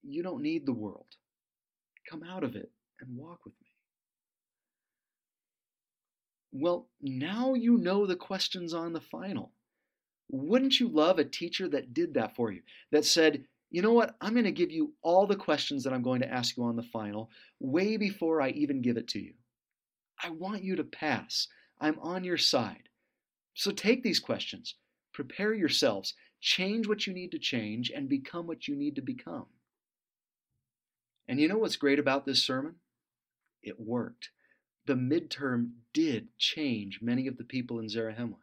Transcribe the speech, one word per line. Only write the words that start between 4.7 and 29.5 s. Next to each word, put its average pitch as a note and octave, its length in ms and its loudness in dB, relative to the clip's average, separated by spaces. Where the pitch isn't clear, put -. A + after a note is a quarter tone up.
Well, E3+ 360 -2
now E3+ 520 -2
you A#3 240 6
know G3 280 4
the F#3 100 0
questions F3+ 580 -4
on E3+ 200 -4
the D#3 80 -4
final. E3+ 500 -8
Wouldn't A3 480 2
you A#3 80 2
love E3 320 4
a C#3 60 4
teacher F3 440 -6
that B2+ 240 -4
did D#3+ 220 0
that A2+ 200 0
for A2+ 160 -2
you? F2+ 100 -10
That D3+ 140 4
said, D#3 400 6
"You F3 100 0
know A3 120 6
what? A#3 260 6
I'm G#3+ 140 -2
gonna A3+ 180 4
give E3+ 200 2
you D#3 300 -2
all F#3 260 6
the G3 80 4
questions C#3+ 480 -2
that C3 100 0
I'm B2+ 80 0
going B2+ 200 2
to A#2+ 100 -2
ask B2 260 -2
you A#2+ 60 -2
on A#2+ 120 0
the A#2+ 80 -4
final G#2+ 460 -6
way F#3 380 0
before E3+ 440 0
I C3 80 2
even C#3+ 320 0
give A#2+ 160 2
it A2 120 -6
to G#2 100 -6
you. F#2 140 -12
I E3+ 100 -6
want F#3 320 -6
you F#3+ 120 0
to D3+ 80 -2
pass. B2 640 -4
I'm D#3 200 0
on F#3 240 -6
your F3 140 -2
side. G#2+ 520 0
So - 180 -2
take A#3 320 2
these F#3 160 2
questions, - 560 -6
prepare F#3+ 400 -2
yourselves, C3+ 600 2
change G3+ 460 0
what G#3 180 -2
you G3 80 -6
need F3+ 180 -8
to D#3+ 80 -6
change, A#2 500 -4
and C#3 200 -6
become C#3+ 380 -2
what D#3+ 200 -8
you C#3+ 80 -4
need C#3+ 200 -4
to C3+ 60 -4
become." B2+ 460 -8